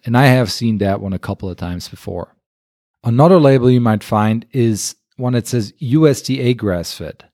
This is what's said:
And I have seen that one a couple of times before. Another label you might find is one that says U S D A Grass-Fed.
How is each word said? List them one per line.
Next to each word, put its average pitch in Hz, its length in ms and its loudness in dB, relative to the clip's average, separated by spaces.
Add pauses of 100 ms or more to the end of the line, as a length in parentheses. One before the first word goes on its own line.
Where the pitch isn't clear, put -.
And 117 100 -2
I 135 100 6
have 127 260 4
seen 113 260 -2
that 98 240 -2
one 98 120 -6
a 90 60 -6
couple 98 300 -8
of 87 80 -10
times 90 300 -10
before. - 480 -12 (680)
Another 147 360 4
label 135 320 4
you 123 100 4
might 107 220 0
find 110 480 -2
is 113 460 -2 (180)
one 123 180 -4
that 120 140 -2
says 110 320 -4
U 151 280 2
S 135 140 0
D 131 200 -6
A 123 120 2
Grass-Fed. 90 680 -6 (100)